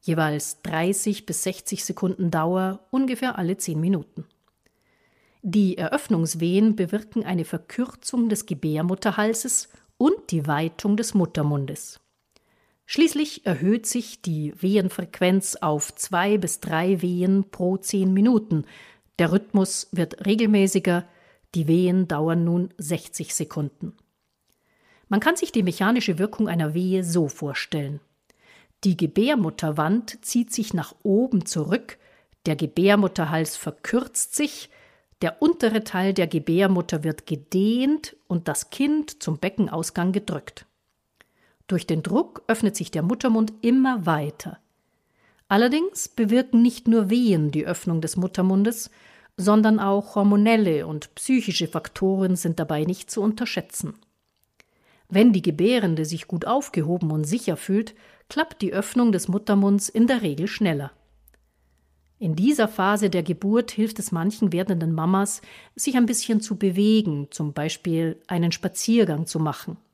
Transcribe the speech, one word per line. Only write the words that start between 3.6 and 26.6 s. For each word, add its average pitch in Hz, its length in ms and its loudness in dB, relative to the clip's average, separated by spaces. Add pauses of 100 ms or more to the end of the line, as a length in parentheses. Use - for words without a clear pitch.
Minuten. 170 460 -2 (1160)
Die 190 360 2
Eröffnungswehen 175 1000 2
bewirken 208 480 -4
eine 170 220 -2
Verkürzung - 840 -4
des 214 180 -2
Gebärmutterhalses 185 1200 -2 (280)
und 349 340 0
die 151 160 -2
Weitung 165 500 0
des 220 160 -4
Muttermundes. 147 840 -2 (880)
Schließlich 302 580 0
erhöht 196 400 0
sich - 360 -6
die 151 380 -4
Wehenfrequenz 185 1000 0
auf 151 340 -2
zwei 190 420 0
bis 180 220 -4
drei 170 420 0
Wehen 180 480 0
pro 185 280 -2
zehn 190 340 0
Minuten. 196 540 2 (520)
Der 165 140 2
Rhythmus 190 600 0
wird 175 340 -4
regelmäßiger, 196 840 2 (480)
die 160 120 0
Wehen 180 400 4
dauern 170 360 0
nun 170 340 0
sechzig - 580 -8
Sekunden. 151 580 -8 (1160)
Man 214 100 2
kann 330 160 2
sich - 160 -4
die 220 120 2
mechanische 190 540 0
Wirkung 208 300 -2
einer 156 260 -2